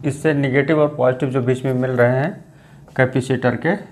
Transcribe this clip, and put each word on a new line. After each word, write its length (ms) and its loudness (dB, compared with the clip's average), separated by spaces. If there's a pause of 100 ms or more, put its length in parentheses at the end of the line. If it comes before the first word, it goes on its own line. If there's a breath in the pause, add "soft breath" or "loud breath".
इससे 300 0
negative 460 2
और 160 2
positive 340 0
जो 120 -2
बीच 220 0
में 100 0
मिल 180 -2
रहे 240 2
हैं 160 -2 (640 loud breath)
capacitor 600 0
के 180 0 (180)